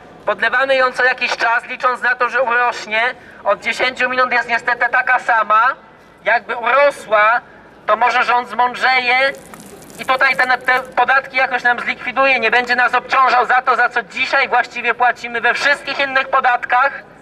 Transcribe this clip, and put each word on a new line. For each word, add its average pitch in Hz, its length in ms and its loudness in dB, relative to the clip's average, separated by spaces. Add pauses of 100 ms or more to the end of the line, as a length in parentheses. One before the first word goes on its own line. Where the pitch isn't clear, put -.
(260)
Podlewamy 226 480 0
ją 254 180 2
co 247 120 -2
jakiś 247 320 0
czas, 233 300 0
licząc 247 360 -4
na 247 120 2
to, 247 140 -2
że 240 140 0
urośnie. 233 600 0 (420)
Od 202 160 0
dziesięciu 254 480 -2
minut 254 240 0
jest 240 160 -2
niestety 240 400 0
taka 254 300 2
sama. 226 560 2 (500)
Jakby 226 320 0
urosła, 240 840 2 (460)
to 214 100 2
może 240 260 2
rząd 240 260 0
zmądrzeje 247 840 0 (680)
i 226 80 -12
tutaj 262 300 2
te, 254 220 0
te 254 220 0 (160)
podatki 262 400 0
jakoś 254 260 -2
nam 240 180 0
zlikwiduje. 254 600 -2
Nie 220 100 0
będzie 240 260 0
nas 247 180 0
obciążał 247 520 2
za 254 160 2
to, 247 140 2
za 240 120 2
co 233 140 -4
dzisiaj 254 460 -2
właściwie 240 460 -2
płacimy 240 460 -2
we 233 140 0
wszystkich 277 460 -2
innych 269 280 -2
podatkach. 254 720 0 (200)